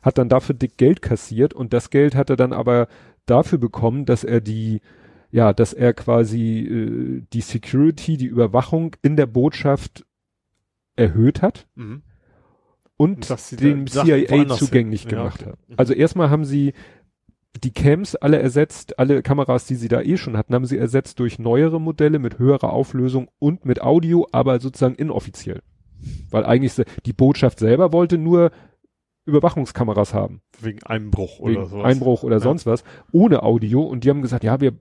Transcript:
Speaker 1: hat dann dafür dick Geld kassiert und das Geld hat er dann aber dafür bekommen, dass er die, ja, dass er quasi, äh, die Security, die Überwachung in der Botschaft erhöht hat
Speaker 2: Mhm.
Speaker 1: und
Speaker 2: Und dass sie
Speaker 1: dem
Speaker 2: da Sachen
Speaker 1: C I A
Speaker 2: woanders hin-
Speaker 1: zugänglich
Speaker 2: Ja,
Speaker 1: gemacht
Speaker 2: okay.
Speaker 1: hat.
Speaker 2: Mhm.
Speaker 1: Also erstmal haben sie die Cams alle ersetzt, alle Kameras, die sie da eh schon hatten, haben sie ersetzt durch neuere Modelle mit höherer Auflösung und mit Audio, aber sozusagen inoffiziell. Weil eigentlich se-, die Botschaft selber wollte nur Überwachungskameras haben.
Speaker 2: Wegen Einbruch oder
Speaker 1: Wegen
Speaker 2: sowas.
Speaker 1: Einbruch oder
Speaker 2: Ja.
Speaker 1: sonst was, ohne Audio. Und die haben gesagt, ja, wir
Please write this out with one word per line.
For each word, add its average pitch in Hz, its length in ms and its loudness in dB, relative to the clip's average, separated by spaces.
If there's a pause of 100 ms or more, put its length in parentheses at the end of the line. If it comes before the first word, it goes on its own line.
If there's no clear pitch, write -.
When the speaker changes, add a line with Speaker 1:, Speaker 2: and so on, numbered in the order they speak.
Speaker 1:
hat - 160 0
dann 123 120 2
dafür 131 260 2
dick 127 220 -6
Geld 143 240 4
kassiert 120 520 -2
und 123 200 -8
das 120 160 -2
Geld 143 260 2
hat 135 140 0
er 135 80 2
dann 127 160 0
aber 120 340 0 (380)
dafür 135 340 2
bekommen, 117 460 -2
dass 127 180 0
er 117 180 0
die, 110 380 -6 (500)
ja, 113 220 2
dass 113 220 0
er 123 200 0
quasi, 113 680 -2
äh, 120 640 -6 (100)
die 117 80 -4
Security, 147 760 0
die 127 120 -4
Überwachung 120 720 0
in 147 160 2
der 143 100 4
Botschaft 139 800 -2 (920)
erhöht 110 460 2
hat - 340 -2
Speaker 2:
Mhm. 120 260 -14 (960)
Speaker 1:
und 156 200 4
Speaker 2:
Und - 140 -14
dass - 200 -8
sie 123 80 -14
Speaker 1:
dem 139 300 2
Speaker 2:
da - 40 -10
Sachen 139 160 2
Speaker 1:
C 143 160 4
I - 40 -4
A - 40 -2
Speaker 2:
woanders 143 280 2
hin- 143 80 0
Speaker 1:
zugänglich 113 360 0
Speaker 2:
Ja, 117 60 -14
Speaker 1:
gemacht 113 320 -6
Speaker 2:
okay. 104 100 -16
Speaker 1:
hat. - 160 -20
Speaker 2:
Mhm. 120 80 -20
Speaker 1:
Also 131 180 2
erstmal 160 360 0
haben 151 160 0
sie 139 260 -2 (920)
die 127 100 -4
Cams 160 420 0
alle 151 240 2
ersetzt, - 600 -4
alle 135 240 2
Kameras, 131 420 0
die 131 100 -6
sie 117 120 -8
da 120 140 0
eh 170 160 -2
schon 110 200 -6
hatten, 110 160 -4
haben 127 140 0
sie 135 100 -4
ersetzt 123 420 -2
durch 120 200 -4
neuere 147 420 0
Modelle 151 380 0
mit 117 180 -6
höherer 131 340 2
Auflösung 127 580 -2 (100)
und 147 260 -2
mit 123 160 -2
Audio, 165 500 2
aber 127 280 0
sozusagen 131 340 -2
inoffiziell. - 680 -8 (680)
Weil 107 160 -2
eigentlich 127 280 2
se-, 123 120 -2 (220)
die 110 60 -6
Botschaft 131 440 2
selber 139 340 4
wollte 170 280 2
nur 170 320 4 (760)
Überwachungskameras 131 880 0
haben. 98 280 -4 (200)
Speaker 2:
Wegen 110 220 -10
Einbruch 104 560 -6
oder 110 120 -4
Speaker 1:
Wegen 98 160 -2
Speaker 2:
sowas. 101 180 -6
Speaker 1:
Einbruch 127 380 2
oder 117 140 0
Speaker 2:
Ja. - 40 4
Speaker 1:
sonst 151 240 -2
was, 117 180 -2 (280)
ohne 170 320 4
Audio. 113 400 2
Und 123 200 -8
die 135 60 4
haben 143 120 2
gesagt, 123 220 -4
ja, 127 180 0
wir 127 200 2